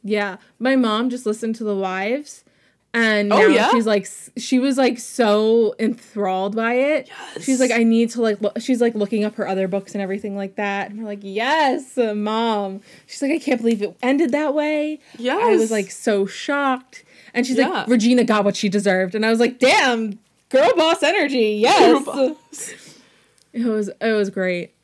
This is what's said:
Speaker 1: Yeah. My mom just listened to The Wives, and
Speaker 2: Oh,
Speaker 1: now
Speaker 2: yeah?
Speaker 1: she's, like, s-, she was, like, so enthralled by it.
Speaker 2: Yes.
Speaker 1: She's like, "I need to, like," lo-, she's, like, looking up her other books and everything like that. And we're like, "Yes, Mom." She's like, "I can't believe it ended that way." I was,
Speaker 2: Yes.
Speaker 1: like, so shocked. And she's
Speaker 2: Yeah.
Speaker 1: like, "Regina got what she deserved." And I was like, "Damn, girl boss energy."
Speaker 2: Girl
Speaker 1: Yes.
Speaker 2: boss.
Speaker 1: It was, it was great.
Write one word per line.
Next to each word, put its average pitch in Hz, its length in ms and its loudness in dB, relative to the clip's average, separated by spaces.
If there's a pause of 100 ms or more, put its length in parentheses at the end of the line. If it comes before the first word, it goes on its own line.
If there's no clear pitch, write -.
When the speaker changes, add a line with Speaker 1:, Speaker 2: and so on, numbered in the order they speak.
Speaker 1:
Yeah. 202 340 -4 (220)
My 262 160 2
mom 233 340 2
just 247 160 -8
listened 226 320 -4
to 226 60 -8
The 208 120 -2
Wives, 196 680 -4 (500)
and 214 400 2
Speaker 2:
Oh, - 60 6
Speaker 1:
now 440 80 8
Speaker 2:
yeah? 254 240 4
Speaker 1:
she's, 233 140 2
like, 208 180 2
s-, - 340 -18
she 254 200 0
was, 262 200 0
like, 254 220 2
so 220 800 2
enthralled 202 760 -4
by 226 200 -2
it. 277 340 0 (260)
Speaker 2:
Yes. - 80 -10
Speaker 1:
She's 262 160 0
like, 247 120 2
"I 233 120 2
need 226 280 4
to, 233 100 -4
like," 214 200 0
lo-, 208 160 -2
she's, 233 220 -2
like, 233 160 2
looking 208 300 -2
up 214 100 -6
her 208 100 -4
other 190 220 -2
books 196 280 -6
and 202 60 -4
everything 196 360 -8
like 196 180 -8
that. 202 360 -4
And 208 100 -14
we're 220 40 -10
like, 208 160 -10
"Yes, 262 760 -2
Mom." 208 840 -2 (260)
She's - 160 -12
like, 277 120 0
"I 330 60 0
can't 254 200 0
believe 226 220 0
it - 200 -6
ended 277 300 2
that 294 220 0
way." 302 480 -2 (180)
I 330 300 0
was, 381 140 4
Speaker 2:
Yes. 226 80 -2
Speaker 1:
like, 208 200 -2
so 202 340 -2
shocked. 269 760 -4 (300)
And 247 120 0
she's 247 120 -2
Speaker 2:
Yeah. 269 100 4
Speaker 1:
like, 226 220 -4
"Regina 240 340 4
got 208 220 2
what 202 100 0
she 208 140 -2
deserved." 185 440 0
And 220 120 -2
I 226 40 2
was 226 120 2
like, 247 180 0
"Damn, 247 600 2 (280)
girl 302 300 4
boss 330 260 2
energy." 269 600 2
Speaker 2:
Girl 247 60 4
Speaker 1:
Yes. 330 360 6
Speaker 2:
boss. - 680 -6 (760)
Speaker 1:
It 233 140 -4
was, 214 240 -2 (100)
it 226 140 0
was 208 160 0
great. 185 420 -4 (120)